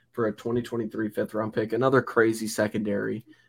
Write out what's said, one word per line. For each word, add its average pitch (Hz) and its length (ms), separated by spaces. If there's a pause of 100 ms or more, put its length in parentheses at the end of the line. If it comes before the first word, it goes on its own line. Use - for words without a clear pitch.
(120)
for 117 140
a 104 60
twenty 117 280
twenty-three 110 480
fifth 104 240
round 107 220
pick. 110 180
Another 131 300
crazy 110 440
secondary. 107 800 (240)